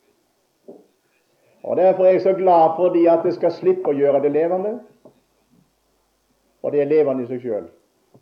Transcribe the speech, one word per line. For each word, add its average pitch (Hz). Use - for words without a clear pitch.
Og 117
derfor 185
er 185
jeg 175
så 190
glad 170
for 175
de 170
at 165
det 175
skal -
slippe 180
å 143
gjøre 139
det 143
levende. 185
Og 127
det 147
er 143
levende 139
i 120
seg 127
selv. 104